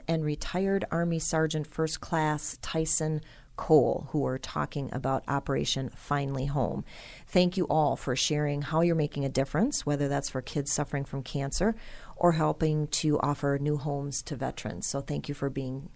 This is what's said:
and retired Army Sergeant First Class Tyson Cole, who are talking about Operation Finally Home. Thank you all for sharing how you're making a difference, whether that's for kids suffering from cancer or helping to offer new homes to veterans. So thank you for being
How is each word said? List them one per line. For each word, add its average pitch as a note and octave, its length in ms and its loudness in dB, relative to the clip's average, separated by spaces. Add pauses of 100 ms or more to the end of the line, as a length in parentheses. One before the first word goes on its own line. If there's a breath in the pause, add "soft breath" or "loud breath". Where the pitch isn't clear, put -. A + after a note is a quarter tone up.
and D#3+ 160 2
retired F#3 680 0
Army E3+ 300 0
Sergeant D#3 480 0
First D#3+ 320 -2
Class D#3 600 0
Tyson D#3 600 0 (360 loud breath)
Cole, C3+ 540 6
who C#3 140 0
are C3 140 -2
talking C#3+ 540 -4
about C3+ 340 -2
Operation C3+ 680 -2
Finally C#3 520 -2
Home. C#3+ 400 0 (420 loud breath)
Thank F3+ 300 4
you F#3 100 2
all D3 300 4
for C3 180 -2
sharing D3 460 0
how D#3+ 180 0
you're E3+ 160 4
making D3 300 0
a C3+ 40 0
difference, - 560 0
whether C#3+ 220 2
that's C#3 220 0
for C3 120 -4
kids C#3+ 300 -2
suffering C#3+ 320 -2
from C#3 180 -6
cancer C#3+ 540 0 (400 loud breath)
or E3+ 160 6
helping D#3 560 2
to D3+ 320 2
offer C#3+ 420 0
new D3 160 0
homes C#3+ 460 -4
to C3+ 140 -6
veterans. - 500 -4
So C#3 140 -2
thank C#3+ 260 -4
you D3 80 -4
for C#3 140 -2
being C3+ 460 -6